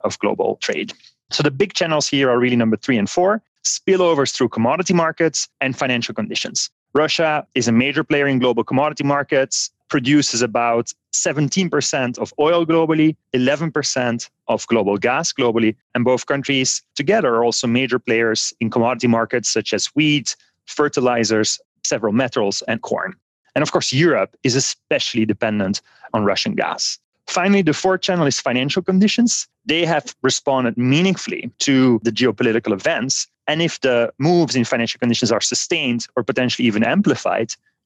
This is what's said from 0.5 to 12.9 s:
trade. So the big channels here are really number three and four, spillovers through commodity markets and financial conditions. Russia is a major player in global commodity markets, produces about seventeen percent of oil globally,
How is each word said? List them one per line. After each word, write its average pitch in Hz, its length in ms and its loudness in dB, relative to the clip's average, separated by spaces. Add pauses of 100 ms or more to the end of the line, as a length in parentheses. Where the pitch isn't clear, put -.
trade. - 320 -6 (360)
So - 120 -2
the 147 80 2
big 175 240 -2
channels 156 340 0
here 139 220 2
are 120 80 4
really 123 180 2
number 110 200 2
three 123 200 0
and 101 140 0
four, 196 320 0 (220)
spillovers 170 680 0
through 123 160 0
commodity 156 440 0
markets 165 540 0 (120)
and 131 160 -2
financial 123 380 -2
conditions. - 560 -6 (240)
Russia 156 600 0
is 120 140 0
a 117 40 2
major 139 320 2
player 143 240 0
in 131 100 2
global 117 240 2
commodity 147 400 -2
markets, 139 680 0 (180)
produces 139 520 2
about 117 520 0 (180)
seventeen 156 580 0
percent 135 500 -2
of - 200 -6
oil 165 260 4
globally, 160 520 2 (160)